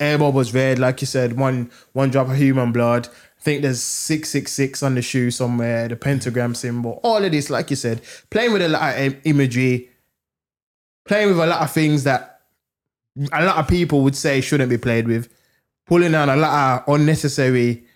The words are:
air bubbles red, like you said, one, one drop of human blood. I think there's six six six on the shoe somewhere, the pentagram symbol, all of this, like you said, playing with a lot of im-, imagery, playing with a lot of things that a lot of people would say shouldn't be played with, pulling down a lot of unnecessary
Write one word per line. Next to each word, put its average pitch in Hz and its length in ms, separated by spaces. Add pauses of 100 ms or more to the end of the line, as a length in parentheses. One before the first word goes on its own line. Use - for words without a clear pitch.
air 147 180
bubbles 135 360
red, 131 240
like 127 220
you 139 60
said, 123 300
one, 131 340 (220)
one 135 180
drop 131 180
of 131 80
human 135 360
blood. 120 360 (300)
I - 40
think 147 200
there's 131 200
six - 480
six 120 220
six 135 300
on 135 120
the 123 80
shoe 123 280
somewhere, 117 580
the 117 80
pentagram 123 580
symbol, 120 480
all 220 200
of 190 80
this, 147 200
like - 200
you 139 60
said, 113 240 (300)
playing 226 220
with 196 100
a 170 60
lot 151 260
of 120 60
im-, 139 240
imagery, 127 680 (1160)
playing 208 220
with 180 100
a 165 80
lot 165 160
of 151 100
things 151 320
that 131 360 (920)
a 160 120
lot 185 140
of 147 100
people 160 340
would 135 140
say 139 240
shouldn't 131 300
be 120 80
played 113 280
with, 117 220 (580)
pulling 175 260
down 151 160
a 135 80
lot 143 520
of 143 60
unnecessary 135 880 (120)